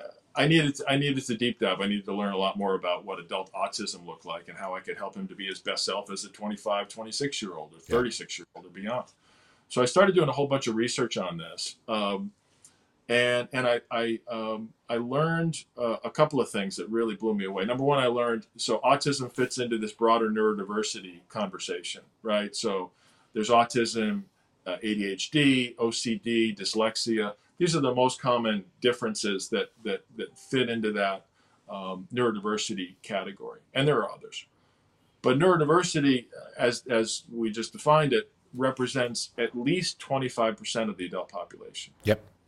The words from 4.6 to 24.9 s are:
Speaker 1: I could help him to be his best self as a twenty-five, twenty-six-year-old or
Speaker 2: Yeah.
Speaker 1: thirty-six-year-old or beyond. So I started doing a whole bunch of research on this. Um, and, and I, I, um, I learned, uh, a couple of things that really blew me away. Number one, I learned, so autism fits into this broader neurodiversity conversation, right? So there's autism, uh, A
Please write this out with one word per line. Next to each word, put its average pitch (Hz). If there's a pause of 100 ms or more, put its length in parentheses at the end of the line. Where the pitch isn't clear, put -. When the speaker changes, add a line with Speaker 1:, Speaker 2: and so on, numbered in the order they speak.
Speaker 1:
I 95
could 90
help 98
him 95
to 92
be 95
his 92
best 95
self 98
as 98
a 98
twenty-five, 104
twenty-six-year-old 107
or 80
Speaker 2:
Yeah. 110
Speaker 1:
thirty-six-year-old 90
or 90
beyond. 101 (640)
So 127
I 131
started 190
doing 165
a 131
whole 139
bunch 131
of 110
research 117
on 90
this. 82 (100)
Um, 107 (800)
and, 123
and 127
I, 120 (100)
I, 117 (100)
um, 110 (180)
I 120
learned, 156 (120)
uh, 113
a 113
couple 147
of 110
things 98
that 90
really 113
blew 107
me 98
away. 95
Number 127
one, 143
I 127
learned, 120
so -
autism 135
fits 123
into 117
this 107
broader 113
neurodiversity 104
conversation, 92 (200)
right? 104
So 98 (420)
there's 110
autism, 113 (420)
uh, 90
A 107